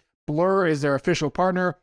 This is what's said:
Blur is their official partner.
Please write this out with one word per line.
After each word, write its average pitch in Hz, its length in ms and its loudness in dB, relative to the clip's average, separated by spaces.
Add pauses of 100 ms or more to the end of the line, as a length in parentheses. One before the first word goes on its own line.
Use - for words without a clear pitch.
(260)
Blur 185 400 0
is 151 140 0
their 143 140 0
official 156 340 -2
partner. 180 540 0